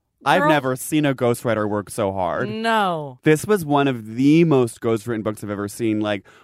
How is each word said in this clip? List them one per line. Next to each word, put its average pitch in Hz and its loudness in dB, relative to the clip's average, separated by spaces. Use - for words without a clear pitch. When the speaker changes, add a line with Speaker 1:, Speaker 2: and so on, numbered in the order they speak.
Speaker 1:
I've 156 4
Speaker 2:
Girl. - 2
Speaker 1:
never 131 2
seen 156 -2
a 139 2
ghostwriter 117 -2
work 104 -4
so 98 -2
hard. 92 -4
Speaker 2:
No. 202 -4
Speaker 1:
This 156 4
was 202 0
one 143 2
of 110 -6
the 147 6
most 131 2
ghostwritten 113 -2
books 107 -6
I've 104 -8
ever 101 -4
seen. 110 -2
Like, 104 -4